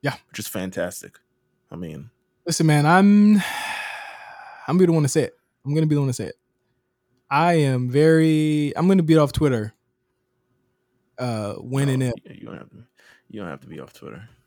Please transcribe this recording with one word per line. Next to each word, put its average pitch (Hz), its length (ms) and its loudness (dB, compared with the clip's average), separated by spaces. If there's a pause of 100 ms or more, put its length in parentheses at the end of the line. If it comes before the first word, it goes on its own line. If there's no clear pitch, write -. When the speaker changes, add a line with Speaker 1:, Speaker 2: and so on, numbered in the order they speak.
Speaker 1:
Yeah. 139 140 -4 (120)
Speaker 2:
Which - 120 -16
is 104 80 -10
fantastic. 92 680 -8 (520)
I 85 60 -16
mean, 80 340 -14 (340)
Speaker 1:
Listen, 165 220 -2
man, 147 180 2
I'm, 202 520 6
I'm 190 60 2 (1300)
gonna - 40 4
be 185 60 6
the 165 60 4
one 160 120 2
to 139 40 0
say 151 140 0
it. - 160 -6 (260)
I'm 139 80 -6
gonna 160 140 0
be 151 80 0
the 143 60 0
one 139 80 0
to 123 60 -2
say 104 120 -8
it. - 80 -12 (960)
I 165 240 2
am 131 360 0
very, 156 880 2
I'm 170 120 0
gonna 190 160 4
beat 160 140 4
off 147 140 2
Twitter. 120 400 -2 (1500)
Uh, 110 360 -6
when 135 340 -4
Speaker 2:
Oh, 135 40 0
Speaker 1:
and 131 100 0
if. 123 100 -2 (120)
Speaker 2:
yeah, - 80 -20
you - 140 -18
don't - 120 -14
have - 120 -20
to, 120 140 -20 (460)
you 107 100 -14
don't 92 80 -10
have 69 120 -14
to - 80 -20
be 78 120 -16
off 65 120 -18
Twitter. 76 360 -20 (180)